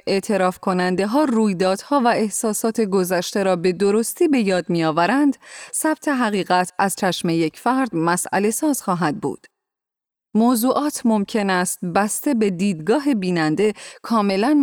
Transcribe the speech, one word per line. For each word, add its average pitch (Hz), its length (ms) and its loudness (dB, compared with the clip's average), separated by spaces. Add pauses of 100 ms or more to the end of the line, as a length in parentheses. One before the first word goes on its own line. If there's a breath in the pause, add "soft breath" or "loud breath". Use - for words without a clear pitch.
اعتراف 190 520 0
کننده 185 480 0
ها 269 180 0
رویدادها 208 760 0
و 240 80 2
احساسات 220 720 -2
گذشته 185 640 0
را 190 140 2
به 175 160 0
درستی 208 560 0
به 277 120 4
یاد 185 300 0
می‌آورند، 175 680 2 (380 loud breath)
ثبت - 340 -2
حقیقت 202 720 0
از 196 180 0
چشم 180 320 -2
یک 165 300 0
فرد 254 360 -2
مسئله 175 560 0
ساز 285 320 -2
خواهد 165 380 -2
بود. - 260 -8 (880)
موضوعات 254 680 2
ممکن 208 460 0
است 180 340 -2
بسته 202 500 -2
به 214 160 2
دیدگاه 202 640 0
بیننده 180 580 0 (300 loud breath)
کاملاً 208 600 0